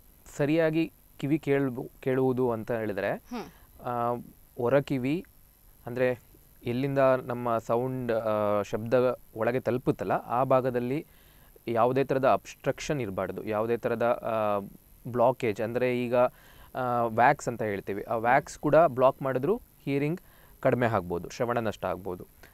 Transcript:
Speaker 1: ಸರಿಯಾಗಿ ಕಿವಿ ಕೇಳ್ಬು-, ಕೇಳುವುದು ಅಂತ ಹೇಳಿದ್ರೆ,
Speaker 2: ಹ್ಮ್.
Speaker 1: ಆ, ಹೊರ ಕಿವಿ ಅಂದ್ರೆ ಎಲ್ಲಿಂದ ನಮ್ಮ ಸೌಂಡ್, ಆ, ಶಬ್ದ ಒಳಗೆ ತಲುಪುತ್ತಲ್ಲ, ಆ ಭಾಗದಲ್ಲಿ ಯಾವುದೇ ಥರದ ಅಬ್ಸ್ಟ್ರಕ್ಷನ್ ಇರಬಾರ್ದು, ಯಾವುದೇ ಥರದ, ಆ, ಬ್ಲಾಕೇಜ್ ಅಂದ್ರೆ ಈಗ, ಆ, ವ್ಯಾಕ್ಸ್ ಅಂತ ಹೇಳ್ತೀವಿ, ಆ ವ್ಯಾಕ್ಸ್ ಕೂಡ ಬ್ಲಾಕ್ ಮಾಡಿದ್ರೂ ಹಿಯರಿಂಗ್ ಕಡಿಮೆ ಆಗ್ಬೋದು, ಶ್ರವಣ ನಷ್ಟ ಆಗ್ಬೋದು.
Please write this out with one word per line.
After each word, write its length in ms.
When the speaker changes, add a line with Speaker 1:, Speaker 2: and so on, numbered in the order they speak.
Speaker 1:
ಸರಿಯಾಗಿ 560
ಕಿವಿ 200
ಕೇಳ್ಬು-, 520
ಕೇಳುವುದು 500
ಅಂತ 220
ಹೇಳಿದ್ರೆ, 400
Speaker 2:
ಹ್ಮ್. 720
Speaker 1:
ಆ, 280
ಹೊರ 160
ಕಿವಿ 460
ಅಂದ್ರೆ 340
ಎಲ್ಲಿಂದ 340
ನಮ್ಮ 600
ಸೌಂಡ್, 540
ಆ, 500
ಶಬ್ದ 320
ಒಳಗೆ 240
ತಲುಪುತ್ತಲ್ಲ, 520
ಆ 320
ಭಾಗದಲ್ಲಿ 600
ಯಾವುದೇ 360
ಥರದ 240
ಅಬ್ಸ್ಟ್ರಕ್ಷನ್ 720
ಇರಬಾರ್ದು, 440
ಯಾವುದೇ 320
ಥರದ, 260
ಆ, 560
ಬ್ಲಾಕೇಜ್ 500
ಅಂದ್ರೆ 440
ಈಗ, 120
ಆ, 300
ವ್ಯಾಕ್ಸ್ 440
ಅಂತ 140
ಹೇಳ್ತೀವಿ, 400
ಆ 120
ವ್ಯಾಕ್ಸ್ 440
ಕೂಡ 180
ಬ್ಲಾಕ್ 460
ಮಾಡಿದ್ರೂ 340
ಹಿಯರಿಂಗ್ 360
ಕಡಿಮೆ 260
ಆಗ್ಬೋದು, 420
ಶ್ರವಣ 300
ನಷ್ಟ 260
ಆಗ್ಬೋದು. 420